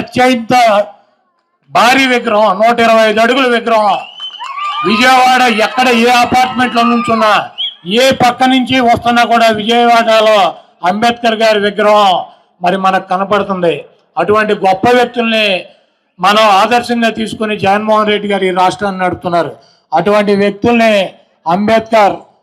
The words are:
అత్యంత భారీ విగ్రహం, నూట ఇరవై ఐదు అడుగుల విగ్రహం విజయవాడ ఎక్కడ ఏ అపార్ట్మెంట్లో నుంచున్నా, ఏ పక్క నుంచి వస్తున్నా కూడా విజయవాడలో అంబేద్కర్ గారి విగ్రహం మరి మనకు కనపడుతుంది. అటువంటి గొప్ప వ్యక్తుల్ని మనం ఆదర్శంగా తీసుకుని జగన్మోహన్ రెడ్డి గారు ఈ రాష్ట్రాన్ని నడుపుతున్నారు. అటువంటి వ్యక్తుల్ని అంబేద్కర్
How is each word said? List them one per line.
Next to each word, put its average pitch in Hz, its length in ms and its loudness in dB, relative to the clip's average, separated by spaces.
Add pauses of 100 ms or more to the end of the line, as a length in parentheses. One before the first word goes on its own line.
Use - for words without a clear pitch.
అత్యంత 254 520 0 (1200)
భారీ 247 420 2
విగ్రహం, 214 380 0 (100)
నూట 233 240 2
ఇరవై 226 240 4
ఐదు 214 160 0
అడుగుల 254 200 0 (100)
విగ్రహం 214 420 0 (920)
విజయవాడ 254 540 2 (240)
ఎక్కడ 254 220 -2 (200)
ఏ - 20 2 (140)
అపార్ట్మెంట్లో 247 580 -2 (120)
నుంచున్నా, 220 400 0 (680)
ఏ 262 40 2 (180)
పక్క 247 200 0 (120)
నుంచి 254 200 -2 (140)
వస్తున్నా 240 320 0 (120)
కూడా 226 140 2 (120)
విజయవాడలో 226 800 2 (500)
అంబేద్కర్ 226 540 -2
గారి 214 240 2
విగ్రహం 208 440 2 (520)
మరి 185 220 0
మనకు 185 280 0
కనపడుతుంది. 190 640 -2 (420)
అటువంటి 208 360 0 (120)
గొప్ప 190 200 0 (120)
వ్యక్తుల్ని 226 500 -2 (720)
మనం 208 260 2 (160)
ఆదర్శంగా 233 480 0 (100)
తీసుకుని 214 440 -6
జగన్మోహన్ 214 500 0
రెడ్డి 202 200 -4
గారు 190 160 -2
ఈ 185 120 -4
రాష్ట్రాన్ని 185 440 -2
నడుపుతున్నారు. 170 460 -4 (400)
అటువంటి 202 420 0 (100)
వ్యక్తుల్ని 226 500 0 (520)
అంబేద్కర్ 208 720 0 (280)